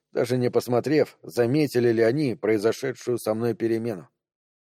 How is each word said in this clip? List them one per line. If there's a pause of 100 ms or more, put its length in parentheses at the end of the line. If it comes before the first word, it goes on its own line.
даже
не
посмотрев,
заметили
ли
они
произошедшую
со
мной
перемену. (600)